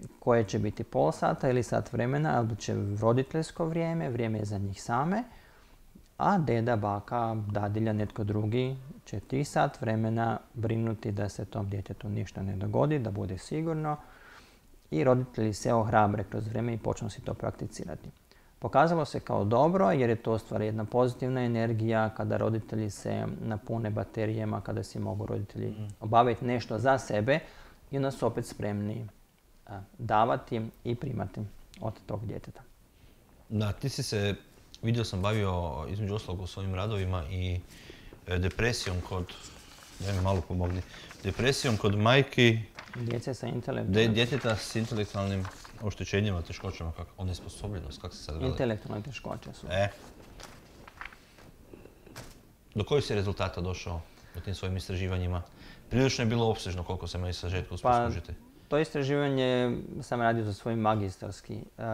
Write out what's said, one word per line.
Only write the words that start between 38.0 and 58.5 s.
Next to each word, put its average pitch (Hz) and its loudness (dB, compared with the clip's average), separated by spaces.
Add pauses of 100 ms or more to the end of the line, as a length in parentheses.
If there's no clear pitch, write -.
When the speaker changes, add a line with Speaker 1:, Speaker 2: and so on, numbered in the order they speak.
Speaker 2:
e, 90 0
depresijom 95 0 (120)
kod, 90 -4 (680)
daj 98 -2
mi 92 0
malo 95 4
pomogni, 90 0 (420)
depresijom 117 2
kod 101 4
majki, 120 6 (360)
Speaker 1:
Djece 120 -2
sa - -6
intelektualnim 117 -2
Speaker 2:
de-, 113 6
djeteta 120 2
s - -4
intelektualnim 101 0 (360)
oštećenjima, 98 0
teškoćama, 85 -6
kako, 87 -10
onesposobljenost, 92 -8
kako - -10
se - -16
sad - -8
veli? 127 -2
Speaker 1:
Intelektualne 113 -2
teškoće 110 -10
su. - -16
Speaker 2:
E. 98 2 (2750)
Do 107 0
kojih 147 2
si 117 -2
rezultata 95 0
došao 87 -4 (360)
u - -8
tim 92 -6
svojim 92 -4
istraživanjima? 90 -2 (480)
Prilično 131 4
je 117 2
bilo 117 4
opsežno, 90 -2
koliko 90 -6
sam 90 -4
ja 90 -2
i 90 -4
sažetku 90 -4
uspio 123 0
Speaker 1:
Pa, 120 4
Speaker 2:
skužiti. - -4 (340)